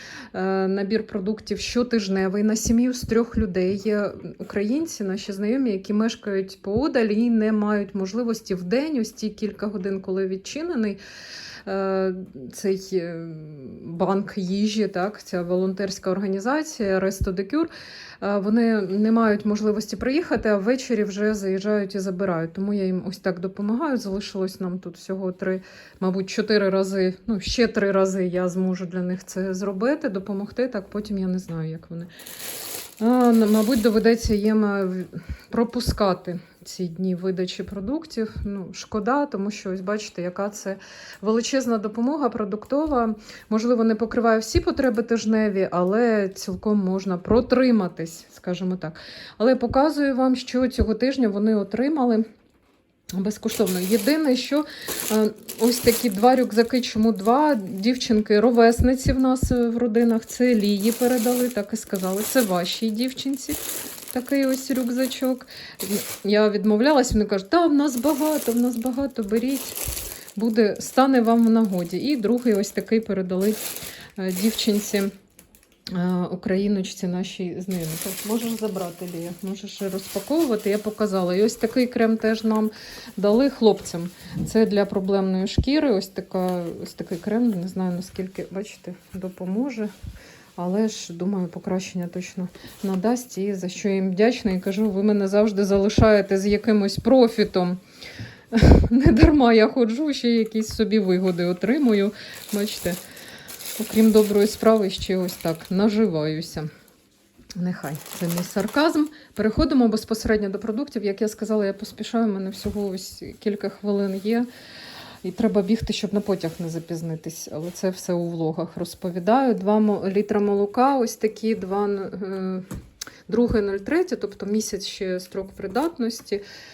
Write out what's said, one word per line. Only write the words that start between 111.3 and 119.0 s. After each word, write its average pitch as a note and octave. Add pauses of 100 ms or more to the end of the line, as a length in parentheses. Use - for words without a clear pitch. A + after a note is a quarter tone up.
я G3
поспішаю, A3
в G#3
мене F#3+
всього G3+
ось - (160)
кілька G3+
хвилин G3
є. A#3 (800)
І F#3
треба G3+
бігти, G3+
щоб G3
на G3+
потяг F#3
не E3+
запізнитись. E3
Але E3+
це F#3
все F#3
у F3
влогах E3
розповідаю. F#3